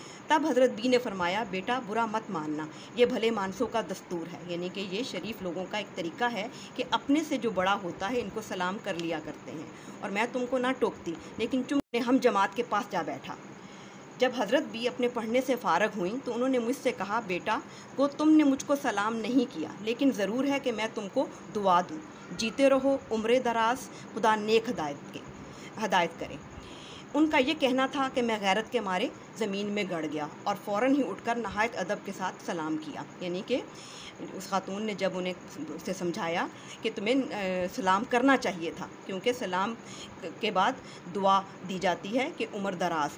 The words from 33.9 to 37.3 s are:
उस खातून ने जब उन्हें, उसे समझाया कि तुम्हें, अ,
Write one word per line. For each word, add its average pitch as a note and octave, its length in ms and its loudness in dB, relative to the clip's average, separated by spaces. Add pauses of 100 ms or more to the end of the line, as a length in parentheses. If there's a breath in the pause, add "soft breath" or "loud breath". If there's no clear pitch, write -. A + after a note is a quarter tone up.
उस F#3+ 120 -10
खातून F#3+ 340 -2
ने G#3+ 120 -2
जब F#3 200 0
उन्हें, F3+ 200 -2 (400)
उसे - 180 -4
समझाया F3 560 -2 (340 loud breath)
कि A3 60 2
तुम्हें, A3 260 0
अ, F#3 520 0